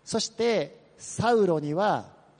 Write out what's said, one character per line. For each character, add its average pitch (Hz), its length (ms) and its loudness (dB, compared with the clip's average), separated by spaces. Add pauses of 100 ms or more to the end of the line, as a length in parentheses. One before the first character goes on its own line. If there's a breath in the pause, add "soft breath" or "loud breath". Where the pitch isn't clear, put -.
そ 226 160 -4
し - 80 -6
て、 214 480 -2 (200)
サ - 360 -2
ウ 214 120 4
ロ 165 140 2
に 147 140 -4
は 170 320 0 (340)